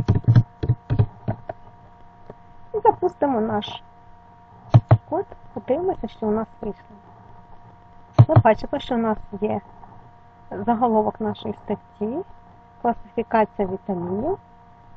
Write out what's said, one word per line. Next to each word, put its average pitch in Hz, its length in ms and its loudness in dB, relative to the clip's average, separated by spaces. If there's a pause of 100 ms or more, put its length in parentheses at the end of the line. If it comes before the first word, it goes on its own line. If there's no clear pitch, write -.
(2750)
І 427 100 -6
запустимо 294 580 0
наш 214 420 -6 (1300)
код, 349 160 -2 (280)
подивимося, 302 540 -4
що - 200 -8
у 208 40 0
нас 220 160 -2 (140)
вийшло. - 340 -12 (1300)
Ми 320 80 0
бачимо, 226 440 4
що - 160 -4
у - 20 0
нас 226 200 0 (240)
є 214 200 -4 (880)
заголовок 214 680 0
нашої 208 320 -6 (100)
статті, 214 540 -8 (640)
класифікація 220 840 -2
вітамінів, 190 680 -6 (600)